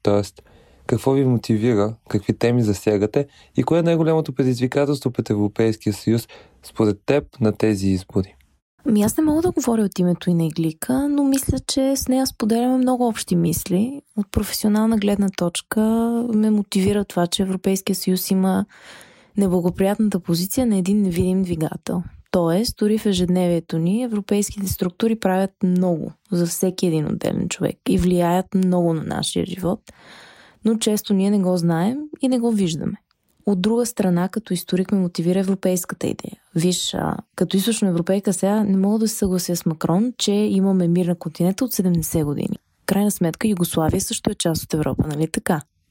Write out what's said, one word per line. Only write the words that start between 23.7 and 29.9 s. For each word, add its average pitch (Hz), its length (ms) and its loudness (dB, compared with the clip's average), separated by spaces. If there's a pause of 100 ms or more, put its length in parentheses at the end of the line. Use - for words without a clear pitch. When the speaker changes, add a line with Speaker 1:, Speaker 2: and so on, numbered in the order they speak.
Speaker 2:
ни 185 240 0
европейските 202 680 -4
структури 220 500 -2
правят 190 320 0 (140)
много 180 480 0 (200)
за 175 140 0
всеки 185 400 -2
един 160 200 0
отделен - 420 -4
човек - 300 -6 (100)
и 185 100 2
влияят 180 560 2
много 180 400 2
на 156 80 -4
нашия 170 440 -4
живот, 180 340 -4 (840)